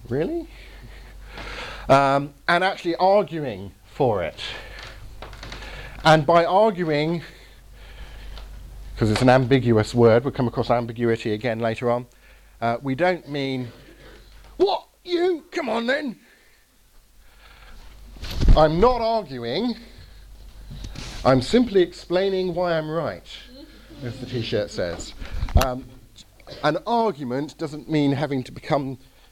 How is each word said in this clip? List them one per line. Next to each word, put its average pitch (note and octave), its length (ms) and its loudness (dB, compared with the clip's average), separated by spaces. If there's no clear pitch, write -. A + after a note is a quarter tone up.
Really? A3+ 400 -4
Um, C#3 460 4
and F3 160 4
actually F3+ 320 -2
arguing D3+ 760 0
for A2 380 0
it. - 160 -6
And D#3 200 6
by E3+ 200 6
arguing, E3+ 760 2
'cause A2 140 2
it's G#2+ 140 0
an C3 60 6
ambiguous A#2+ 680 4
word, A#2 280 6
we'll C#3 100 -4
come B2+ 140 0
across A#2 220 -2
ambiguity A#2 640 0
again A2 260 -2
later A#2 300 -2
on, B2 160 -2
uh, A#2 200 0
we C3+ 140 -4
don't E3+ 320 0
mean, C3+ 440 -6
"What? F#4 280 0
You? F4 480 -2
Come D#4 160 -6
on A#3 200 -2
then." C4 320 -4
I'm D#3 240 6
not A#3+ 220 4
arguing, F#3+ 760 -2
I'm C3 160 4
simply G3 400 4
explaining F#3 720 -2
why E3+ 240 0
I'm D#3 120 -4
right, C#3 360 -6
as A#2+ 160 -10
the B2 60 -12
t-shirt A2+ 460 -4
says. F2 420 -6
Um, C3 200 -6
an D3+ 220 2
argument D3+ 720 -2
doesn't D3+ 320 -10
mean D3 220 4
having C#3 320 -2
to - 80 -16
become, C#3 460 -4